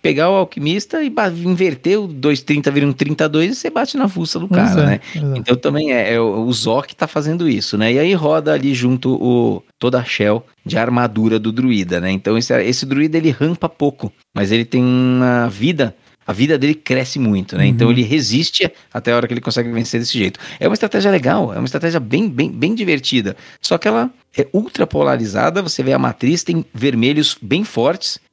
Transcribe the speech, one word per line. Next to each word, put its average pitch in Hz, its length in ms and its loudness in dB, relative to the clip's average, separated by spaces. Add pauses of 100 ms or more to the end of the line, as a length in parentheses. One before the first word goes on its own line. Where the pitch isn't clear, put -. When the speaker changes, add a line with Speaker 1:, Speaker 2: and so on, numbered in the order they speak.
Speaker 1:
pegar 160 280 2
o 196 40 4
Alquimista 190 680 -2
e 285 80 -2
ba-, 214 200 0
inverter 175 680 0
o 208 100 -4
dois 143 340 0
trinta 147 280 2
vira 143 160 2
um 143 60 2
trinta 151 380 0
dois 160 220 0
e 262 40 -4
você 339 140 -8
bate 294 260 -2
na 254 140 0
fuça 175 280 -4
do 170 120 -6
Speaker 2:
Pois 180 120 4
Speaker 1:
cara, 185 200 2
Speaker 2:
é, 143 40 4
Speaker 1:
né? - 140 2 (160)
Speaker 2:
exato. 139 240 -2
Speaker 1:
Então 123 160 2
também 147 380 -2
é, 113 220 0
é 117 40 2
o, 113 260 0
o 127 60 0
Zoc 113 420 -2
tá 156 140 -4
fazendo 160 400 -2
isso, 107 300 0
né? 113 160 2
E 131 60 2
aí 175 140 2
roda 156 380 0
ali 139 220 0
junto 127 400 0
o, 117 500 0 (160)
toda 127 180 0
a 120 60 0
shell 104 420 0 (200)
de - 120 -4
armadura 113 600 2
do 110 140 -2
druida, 101 480 0
né? 92 100 -2
Então 101 260 0
esse, - 160 0 (100)
esse 127 220 -2
druida, 151 320 0
ele 160 120 2
rampa 160 400 -2
pouco, 139 420 -4 (240)
mas 101 160 0
ele 117 140 2
tem 127 180 0
uma 127 640 2
vida, 120 480 0 (320)
a - 60 -4
vida 139 240 2
dele 147 180 2
cresce 127 420 -2
muito, 101 380 0
né? 139 100 4
Então 120 220 4
Speaker 2:
Uhum. 120 60 4
Speaker 1:
ele 120 100 2
resiste 135 680 0 (240)
até 113 200 0
a - 20 4
hora 117 100 2
que 113 80 -4
ele 120 60 -4
consegue 117 320 -2
vencer 117 300 -2
desse 120 160 -4
jeito. 95 200 -2 (220)
É - 80 0
uma 196 60 2
estratégia 202 360 0
legal, 160 440 0
é - 40 -6
uma - 80 -2
estratégia 165 360 -2
bem, 147 260 0
bem, 143 240 -2
bem 160 240 -2
divertida. 135 640 -2 (240)
Só 175 160 -2
que - 100 -2
ela 233 220 0 (280)
é 135 140 0
ultra - 340 -2
polarizada, 131 760 0
você 165 200 -6
vê 131 120 0
a 135 60 2
matriz, 131 440 -2
tem 165 300 -2
vermelhos 135 680 0
bem 147 220 0
fortes 151 560 -2 (120)